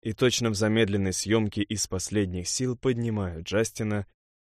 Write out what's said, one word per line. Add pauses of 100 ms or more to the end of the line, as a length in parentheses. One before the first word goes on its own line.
и
точно
в
замедленной
съемке
из
последних
сил
поднимаю
Джастина (460)